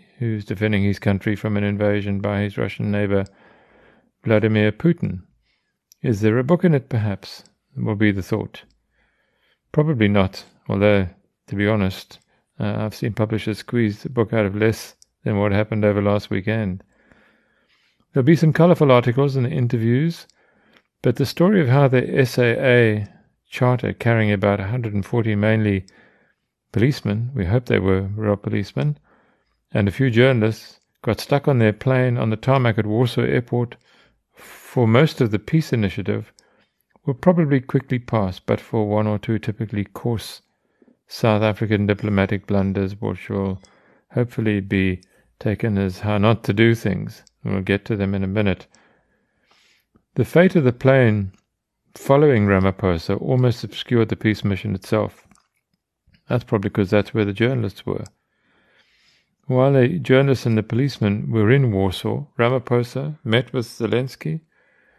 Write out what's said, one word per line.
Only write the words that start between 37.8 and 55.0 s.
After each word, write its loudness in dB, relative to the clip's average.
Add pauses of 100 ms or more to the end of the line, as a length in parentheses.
pass, -2
but -2
for -4
one 0
or -2
two -4
typically -6
coarse -8 (640)
South 0
African 0
diplomatic -2
blunders, -2
which -8
will -4 (520)
hopefully -2
be 0 (380)
taken -2
as -2
how -2
not 2
to 0
do 4
things. -6 (220)
We'll -4
get -2
to -4
them -2
in -4
a -4
minute. -2 (1500)
The 0
fate 4
of 4
the 2
plane 2 (600)
following 4
Ramaphosa 0
almost 0
obscured -2
the -4
peace -2
mission -4
itself. -6 (1000)